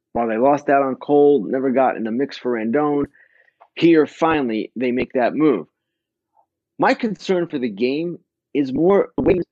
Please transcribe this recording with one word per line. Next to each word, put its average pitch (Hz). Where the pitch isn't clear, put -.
while 117
they 110
lost 139
out 139
on 131
Cole, 143
never 131
got 127
in 98
the 110
mix 139
for 123
Rendon, 143
here 160
finally 135
they 123
make 123
that 120
move. 123
My 202
concern 185
for 156
the 123
game 135
is 135
more 175
the 127
way 165
you 175